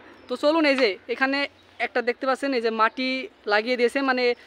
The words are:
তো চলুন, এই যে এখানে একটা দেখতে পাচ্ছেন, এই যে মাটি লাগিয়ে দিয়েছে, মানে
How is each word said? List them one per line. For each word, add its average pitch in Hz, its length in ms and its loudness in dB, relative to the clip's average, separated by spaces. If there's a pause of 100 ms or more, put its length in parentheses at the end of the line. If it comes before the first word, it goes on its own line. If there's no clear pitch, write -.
(280)
তো 247 80 -6
চলুন, 311 280 2
এই 277 120 4
যে 254 120 4 (200)
এখানে 269 300 0 (400)
একটা 233 300 -4
দেখতে 240 180 -4
পাচ্ছেন, 262 280 -2
এই 233 120 -2
যে 226 40 0
মাটি 254 580 -2 (180)
লাগিয়ে 220 300 0
দিয়েছে, 240 240 0
মানে 254 340 0 (120)